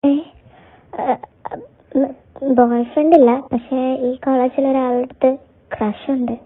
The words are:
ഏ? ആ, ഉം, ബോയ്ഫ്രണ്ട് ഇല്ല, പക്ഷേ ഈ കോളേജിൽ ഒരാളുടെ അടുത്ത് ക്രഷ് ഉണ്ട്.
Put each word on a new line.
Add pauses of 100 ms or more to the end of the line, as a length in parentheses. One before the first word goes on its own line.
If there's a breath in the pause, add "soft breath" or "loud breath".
ഏ? (800 soft breath)
ആ, (920)
ഉം, (500)
ബോയ്ഫ്രണ്ട്
ഇല്ല,
പക്ഷേ (240)
ഈ
കോളേജിൽ
ഒരാളുടെ
അടുത്ത് (400)
ക്രഷ്
ഉണ്ട്. (140)